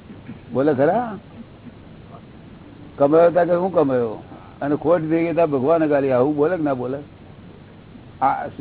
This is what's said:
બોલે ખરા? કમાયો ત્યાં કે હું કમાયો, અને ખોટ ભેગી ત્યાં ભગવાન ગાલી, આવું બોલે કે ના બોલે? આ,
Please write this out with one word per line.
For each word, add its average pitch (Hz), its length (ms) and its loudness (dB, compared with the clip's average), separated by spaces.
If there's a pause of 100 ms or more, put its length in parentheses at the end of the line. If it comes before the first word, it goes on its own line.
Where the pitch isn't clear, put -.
(540)
બોલે 139 200 2
ખરા? 190 460 0 (1800)
કમાયો 160 320 6
ત્યાં 170 160 2
કે 175 80 0
હું 180 200 -2
કમાયો, 123 500 0 (380)
અને 143 140 -2
ખોટ 165 260 0
ભેગી 165 320 -2
ત્યાં 160 160 2
ભગવાન 147 360 0
ગાલી, 139 260 0
આવું 131 240 2
બોલે 156 220 0
કે 160 60 -4
ના 143 100 0
બોલે? 127 240 -6 (1200)
આ, 139 240 0 (160)